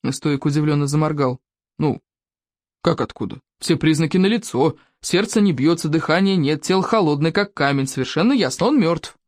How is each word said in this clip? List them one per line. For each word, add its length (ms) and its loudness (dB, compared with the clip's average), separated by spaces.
Стоик 360 -4
удивленно 400 0
заморгал. 540 0
"Ну, 220 -2
как 200 0
откуда? 400 -8
Все 180 0
признаки 400 0
налицо. 600 0
Сердце 400 0
не 120 4
бьется, 360 0
дыхания 480 2
нет, 260 0
тело 200 0
холодное, 500 0
как 220 -2
камень. 320 0
Совершенно 460 0
ясно, 340 0
он 140 2
мертв". 360 -2